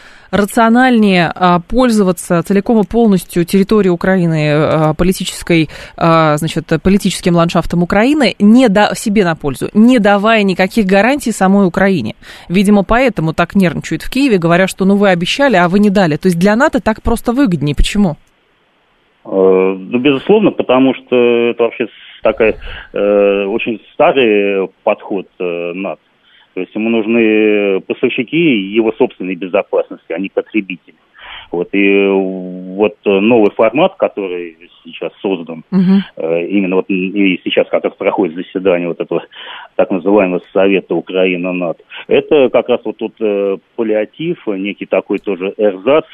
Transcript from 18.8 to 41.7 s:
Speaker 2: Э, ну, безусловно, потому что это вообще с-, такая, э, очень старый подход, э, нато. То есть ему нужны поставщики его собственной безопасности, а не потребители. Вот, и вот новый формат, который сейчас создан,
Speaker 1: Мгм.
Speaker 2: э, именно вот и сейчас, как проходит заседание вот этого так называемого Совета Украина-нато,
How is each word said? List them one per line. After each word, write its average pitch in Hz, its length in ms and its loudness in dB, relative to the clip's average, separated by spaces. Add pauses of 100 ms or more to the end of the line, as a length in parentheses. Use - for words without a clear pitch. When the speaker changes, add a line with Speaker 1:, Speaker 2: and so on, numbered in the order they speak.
Speaker 2:
Э, 95 540 2
ну, 104 200 -6
безусловно, 147 540 2
потому 127 420 0
что - 220 -4 (340)
это 117 140 -2
вообще 110 220 -4
с-, - 360 -18
такая, 110 320 2 (380)
э, 101 540 2
очень 110 340 -4 (140)
старый 104 760 2 (160)
подход, 104 420 -4 (140)
э, 87 340 -6
нато. 92 260 -10 (520)
То - 100 -8
есть - 120 -14
ему 110 160 -2
нужны 107 920 2
поставщики 123 560 -4
его 110 640 0
собственной 95 380 -4
безопасности, 95 760 -4
а 82 60 -6
не 95 100 -6
потребители. - 680 -8 (560)
Вот, 87 200 -4
и 98 360 2
вот 95 960 -4
новый 104 480 2
формат, 123 440 0
который 90 600 -6 (280)
сейчас 82 280 -12 (100)
создан, 82 480 -6
Speaker 1:
Мгм. 190 320 2 (140)
Speaker 2:
э, 85 320 -2
именно 95 280 -2
вот 90 140 0
и 95 540 -2
сейчас, 98 240 0
как 85 280 -4
проходит 95 380 -2
заседание 90 540 -2
вот 82 120 -6
этого 85 220 -4 (540)
так 92 140 0
называемого 92 520 0 (100)
Совета 95 440 0
Украина-нато, 90 880 -4 (240)